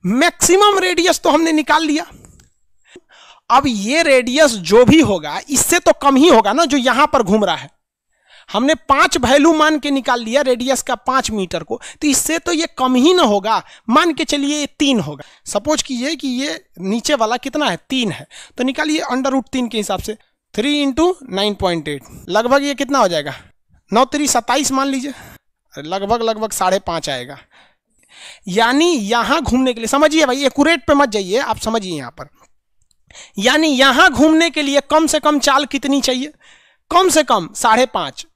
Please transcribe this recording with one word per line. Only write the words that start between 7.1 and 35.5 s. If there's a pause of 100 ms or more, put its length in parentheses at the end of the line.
घूम
रहा
है। (760)
हमने
पाँच
वैल्यू
मान
के
निकाल
लिया
रेडियस
का,
पाँच
मीटर
को, (220)
तो
इससे
तो
ये (120)
कम
ही
ना
होगा। (260)
मान
के
चलिए,
ये
तीन
होगा। (200)
सपोज
कीजिए
कि
ये (160)
नीचे
वाला
कितना
है? (120)
तीन
है, (320)
तो
निकालिए (120)
under
root
तीन
के
हिसाब
से, (400)
थ्री
इंटू (140)
नाइन
पॉइंट
एट, (240)
लगभग
ये
कितना
हो
जाएगा? (580)
नौ
तिरी
सत्ताईस
मान
लीजिए, (680)
लगभग,
लगभग
साढ़े
पाँच
आएगा। (1080)
यानी
यहां
घूमने
के
लिए,
समझिए
भाई,
एक्यूरेट
पे
मत
जाइए,
आप
समझिए
यहां
पर, (1120)
यानी
यहां
घूमने
के
लिए
कम
से
कम
चाल